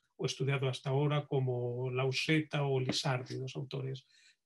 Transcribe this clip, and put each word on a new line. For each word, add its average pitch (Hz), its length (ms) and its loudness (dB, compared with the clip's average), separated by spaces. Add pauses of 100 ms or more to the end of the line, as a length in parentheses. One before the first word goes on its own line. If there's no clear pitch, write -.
(160)
o - 80 -4
estudiado 135 440 0
hasta 127 220 -2
ahora, 147 360 2
como 123 640 0
Lauseta 143 720 2
o 135 160 2
Lisardi, 127 560 0
dos 131 200 -6
autores 135 500 -6 (400)